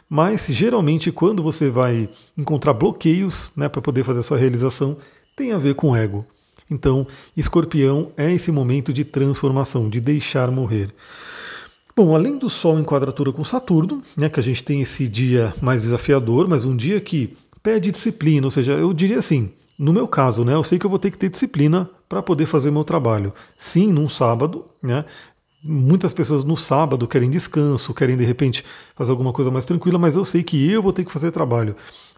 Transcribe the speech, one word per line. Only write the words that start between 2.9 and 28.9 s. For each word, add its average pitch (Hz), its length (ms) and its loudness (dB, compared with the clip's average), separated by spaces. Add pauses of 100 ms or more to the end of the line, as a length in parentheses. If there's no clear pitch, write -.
né, 147 120 -2
pra 143 140 -6
poder 131 220 -2
fazer 120 160 -2
a 120 40 -4
sua 139 140 -2
realização, 131 600 0 (380)
tem 262 160 -4
a 214 60 -2
ver 139 160 2
com 143 160 0
o 123 60 4
ego. 104 280 -2 (460)
Então, 135 380 0 (280)
Escorpião 156 800 0
é 151 160 0
esse 175 200 0
momento 135 420 0
de 139 100 -2
transformação, 135 880 -2
de 113 100 -4
deixar 127 520 -2
morrer. 113 420 -2 (1000)
Bom, 165 200 6
além 247 220 2
do 262 120 -4
Sol 160 300 2
em 151 40 0
quadratura 139 480 0
com 151 120 -6
Saturno, 233 580 0 (140)
né, 151 140 0
que 147 100 -2
a 120 40 0
gente 123 200 -2
tem 143 180 -2
esse 131 260 -2
dia 117 520 0
mais 127 220 2
desafiador, 120 680 2
mas 143 180 0
um 131 100 0
dia 160 260 -2
que 151 340 -4 (260)
pede 214 300 0
disciplina, 156 560 0
ou 127 40 0
seja, 135 220 0
eu 160 200 2
diria 196 260 0
assim, 127 320 0 (260)
no 151 160 2
meu 226 140 2
caso, 120 360 2
né, 123 100 2
eu 156 100 2
sei 180 140 0
que 180 80 -2
eu 202 40 2
vou 185 100 0
ter 196 120 -2
que - 60 -18
ter 190 120 -2
disciplina 170 600 0 (200)
pra 196 120 -4
poder 160 240 0
fazer 147 260 0
meu 151 120 0
trabalho. 113 480 0 (240)
Sim, 196 380 2
num 151 160 2
sábado, 123 560 0 (160)
né, 135 240 -4 (580)
muitas 151 500 2
pessoas 143 300 0
no 151 140 -2
sábado 139 500 0
querem 123 220 2
descanso, 147 640 -2
querem 131 240 0
de 123 60 0
repente 123 400 0 (320)